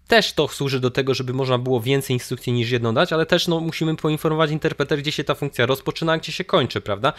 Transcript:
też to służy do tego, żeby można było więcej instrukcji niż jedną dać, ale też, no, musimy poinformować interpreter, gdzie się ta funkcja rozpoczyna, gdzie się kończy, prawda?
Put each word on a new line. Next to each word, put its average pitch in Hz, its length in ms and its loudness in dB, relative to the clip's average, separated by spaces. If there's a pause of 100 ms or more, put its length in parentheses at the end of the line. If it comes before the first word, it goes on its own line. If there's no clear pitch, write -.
też 220 260 4
to 147 160 2
służy 135 320 -2
do 123 100 2
tego, 135 240 0
żeby 127 180 -4
można 127 260 0
było 127 220 0
więcej 135 340 0
instrukcji 123 380 -4
niż 120 180 0
jedną 117 240 0
dać, 170 180 2
ale 160 140 2
też, 175 220 0
no, 165 120 0
musimy 160 360 -2
poinformować 156 540 0
interpreter, 151 480 0
gdzie 143 140 -4
się 147 120 -4
ta 147 100 -2
funkcja 131 320 0
rozpoczyna, 160 520 0
gdzie 156 140 -8
się 180 120 -6
kończy, 127 360 0
prawda? 107 380 -2